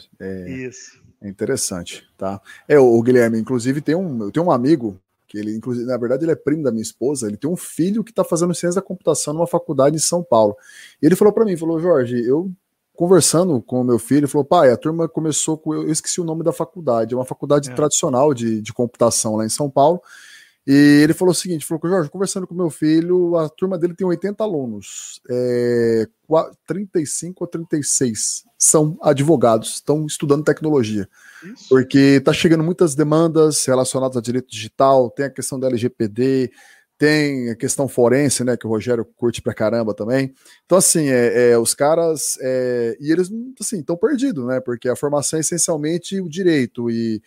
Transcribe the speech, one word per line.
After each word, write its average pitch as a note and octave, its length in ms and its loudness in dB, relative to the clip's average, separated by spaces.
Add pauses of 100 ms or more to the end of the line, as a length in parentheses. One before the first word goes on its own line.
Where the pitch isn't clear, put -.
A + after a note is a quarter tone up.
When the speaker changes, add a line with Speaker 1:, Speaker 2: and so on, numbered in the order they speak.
(200)
Speaker 1:
É, F#2+ 300 -10
Speaker 2:
Isso. C3 520 -14 (200)
Speaker 1:
É G#2 60 -14
interessante, G2+ 800 -6 (100)
tá? G2 240 -8 (260)
É, D3 120 6
ô, A#2+ 180 8
ô, A#2 60 4
Guilherme, A#2 360 4
inclusive B2+ 420 -4
tem D3 140 0
um, D3+ 280 -4
eu G2+ 80 -8
tenho E3 140 -2
um F3+ 60 2
amigo B2 480 0 (280)
que G2+ 100 -14
ele, G#2+ 180 -8
inclusive, A#2+ 300 -6
na B2+ 120 -4
verdade, B2 280 -2
ele D#3+ 60 0
é C#3+ 40 0
primo D#3 280 -4
da B2+ 80 0
minha A2+ 100 -4
esposa, A#2+ 460 -4
ele G#2 100 -6
tem C#3+ 120 -6
um F3+ 80 -2
filho G3 460 -4
que - 100 -12
tá F#3+ 100 -2
fazendo F3 320 -2
ciência F3 260 -2
da - 40 -20
computação D#3 480 -4
numa E3 120 -2
faculdade D#3 500 0
em D#3 40 -4
São F3 240 -2
Paulo. A2 320 2 (460)
E C#3+ 40 2
ele F3+ 100 6
falou G#3 180 2
pra A3+ 120 2
mim, F#3+ 100 0
falou, D#3+ 240 -4
"Jorge, C3 460 0
eu E3 260 0 (440)
conversando E3+ 640 4
com B2+ 180 -4
o B2 40 0
meu B2 160 2
filho, C#3+ 220 2
ele C#3+ 60 0
falou, D3 160 0
pai, D3 280 6
a A#2 40 4
turma E3 320 -4
começou D#3 500 -4
com, D#3 160 -6
eu, D#3 100 -4
eu D#3 80 -2
esqueci - 280 -4
o F3 60 -4
nome D#3+ 180 -4
da E3 80 2
faculdade, B2+ 600 -4
é B2 40 -2
uma B2+ 80 -4
faculdade C#3+ 440 0
Speaker 2:
É. B2 40 -12
Speaker 1:
tradicional D3 600 2
de, A2+ 280 -2
de A2 120 -12
computação A#2 600 0
lá A2 100 -2
em A2+ 40 -6
São D3 200 -4
Paulo." E3+ 320 2 (640)
E D3 340 6
ele D#3 140 4
falou F#3 160 2
o D#3+ 40 -2
seguinte: E3+ 300 -6
falou, D#3 180 -6
Jorge, E3+ 280 -2
conversando F#3 340 -6
com - 80 -16
meu F3 160 -2
filho, E3+ 680 0
a D#3 120 0
turma F#3+ 260 -4
dele E3+ 200 -4
tem F#3+ 100 -4
oitenta F#3+ 380 -4
alunos, B2+ 840 -8
é, A#2+ 800 0 (200)
qua-, D#3+ 240 0 (160)
trinta F#3+ 320 -6
e C#3+ 80 -2
cinco F3+ 360 -10
ou E3+ 40 -6
trinta E3 280 -6
e D3 80 -2
seis - 600 -2 (120)
são D#3 460 2
advogados, C3 720 2
estão D3+ 300 -2
estudando D3+ 380 -2
tecnologia. C3 640 0 (340)
Speaker 2:
Isso. G3+ 260 -20
Speaker 1:
Porque C3+ 540 4
tá D#3 100 4
chegando D#3+ 300 2
muitas E3+ 300 0
demandas D#3 720 2
relacionadas B2+ 520 0
a A#2 40 -2
direito B2 300 -4
digital, B2+ 580 2
tem C#3 160 -4
a C3+ 60 -6
questão C3+ 280 -10
da C3 80 -2
L B2+ 100 0
G A#2+ 120 -2
P A#2 180 -4
D, B2+ 440 0 (480)
tem D3 500 0
a A2+ 60 -4
questão C3+ 320 -4
forense, B2 560 2
né, B2 120 0
que A2+ 120 -10
o - 20 -6
Rogério A2+ 360 -2
curte - 360 -4
pra - 140 -6
caramba A2 400 -2
também. C3 400 -4 (300)
Então, F3 120 4
assim, D#3+ 300 2
é, A#2+ 440 4
é, A#2 60 6
os A#2 160 0
caras, D#3+ 680 0
é, B2 580 -2
e D3 120 -4
eles, F3+ 200 0 (280)
assim, G3+ 220 -6
tão E3+ 160 -6
perdidos, A#3 480 -2
né, B2+ 140 -2
porque B2 280 -6
a B2 80 -2
formação D3 420 -4
é - 20 -2
essencialmente E3 800 -4
o F3+ 100 -8
direito C#3+ 640 -2
e, A2+ 360 -4